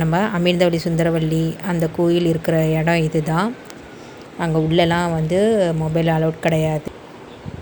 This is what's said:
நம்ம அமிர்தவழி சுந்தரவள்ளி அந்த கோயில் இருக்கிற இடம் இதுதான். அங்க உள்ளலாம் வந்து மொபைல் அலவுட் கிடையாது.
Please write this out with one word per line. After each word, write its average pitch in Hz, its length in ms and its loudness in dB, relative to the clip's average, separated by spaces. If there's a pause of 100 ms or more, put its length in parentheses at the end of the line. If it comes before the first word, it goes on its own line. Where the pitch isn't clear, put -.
நம்ம 160 180 2 (160)
அமிர்தவழி 175 480 2
சுந்தரவள்ளி 165 580 2 (280)
அந்த 170 120 0 (140)
கோயில் 170 360 2
இருக்கிற 160 220 0 (240)
இடம் 165 280 2
இதுதான். 165 420 0 (960)
அங்க 160 120 0 (120)
உள்ளலாம் 170 500 2
வந்து 160 220 0 (440)
மொபைல் 165 320 0
அலவுட் 160 300 0
கிடையாது. 156 420 0 (720)